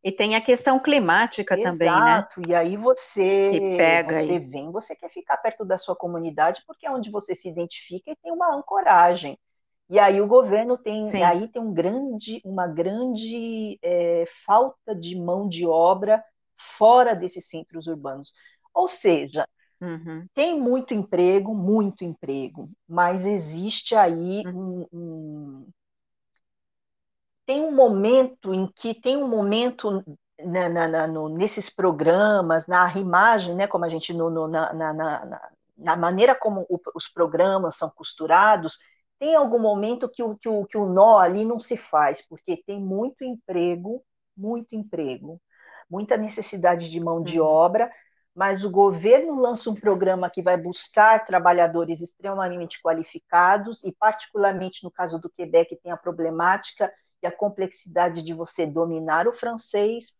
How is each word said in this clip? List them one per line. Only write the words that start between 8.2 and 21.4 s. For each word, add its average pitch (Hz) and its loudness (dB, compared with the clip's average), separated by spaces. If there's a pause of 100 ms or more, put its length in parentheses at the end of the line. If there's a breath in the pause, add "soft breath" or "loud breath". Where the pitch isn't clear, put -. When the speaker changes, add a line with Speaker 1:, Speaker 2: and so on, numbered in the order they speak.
Speaker 2:
uma 339 -4
ancoragem. 175 2 (520)
E 196 4
aí 196 6
o 208 2
governo 233 4
tem, 214 -6
Speaker 1:
Sim. 202 -2
Speaker 2:
aí 175 4
tem 240 -10
um 220 -6
grande, 220 -4
uma 190 -4
grande, 220 -6
é, 170 0 (220)
falta 226 2
de 175 -10
mão 180 -4
de 170 -4
obra 185 2 (540)
fora 233 8
desses 180 -10
centros 160 -14
urbanos. 143 -10 (420 soft breath)
Ou 180 2
seja, 147 0 (320)
Speaker 1:
Uhum. 165 -12
Speaker 2:
tem 311 0
muito 254 -2
emprego, 196 0